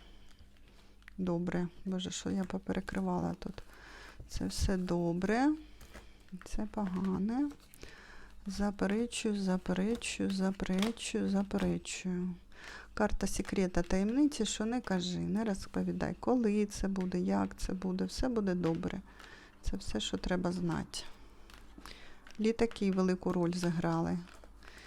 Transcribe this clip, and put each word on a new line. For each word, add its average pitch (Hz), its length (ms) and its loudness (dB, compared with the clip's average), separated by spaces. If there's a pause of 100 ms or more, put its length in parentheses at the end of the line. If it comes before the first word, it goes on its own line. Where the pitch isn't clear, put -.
(1200)
добре. 175 500 0 (160)
Боже, 185 260 -2
що - 200 -4
я 190 140 2
поперекривала 185 920 0
тут. - 240 -8 (640)
Це - 180 -2
все 196 300 4
добре. 180 720 2 (960)
Це 208 260 0
погане. 196 800 2 (960)
Заперечую, 202 960 0
заперечую, 190 880 0
заперечую, 196 1000 0
заперечую. 180 1040 0 (600)
Карта 208 320 2
секрета, 190 560 2
таємниці, 226 640 4
що 214 220 0
не 240 140 0
кажи, 180 380 0
не 180 260 0
розповідай, 185 760 -2
коли 214 460 4
це 202 220 -2
буде, 185 300 0
як 196 380 2
це - 160 -2
буде, 185 320 0
все 254 240 0
буде 208 260 2
добре. 175 460 0 (600)
Це - 140 2
все, 214 240 -2
що - 160 -2
треба 180 360 0
знати. 175 460 -2 (1400)
Літаки 220 500 4
велику 185 420 2
роль 175 200 4
зіграли. 170 640 2 (680)